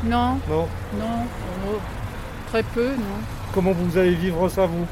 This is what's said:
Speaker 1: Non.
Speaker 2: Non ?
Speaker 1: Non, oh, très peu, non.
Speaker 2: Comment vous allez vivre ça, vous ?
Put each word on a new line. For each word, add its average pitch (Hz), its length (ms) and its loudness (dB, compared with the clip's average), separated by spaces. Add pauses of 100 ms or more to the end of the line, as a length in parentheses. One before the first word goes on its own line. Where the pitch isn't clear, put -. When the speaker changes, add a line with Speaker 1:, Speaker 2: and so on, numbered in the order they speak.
Speaker 1:
Non. 240 320 2 (120)
Speaker 2:
Non ? 165 180 2 (300)
Speaker 1:
Non, 233 280 -2 (420)
oh, 214 120 -2 (720)
très 220 140 2
peu, 240 220 0
non. 214 340 -2 (340)
Speaker 2:
Comment 190 200 4
vous 175 240 2
allez 180 160 6
vivre 175 340 2
ça, 190 180 4
vous ? 170 260 0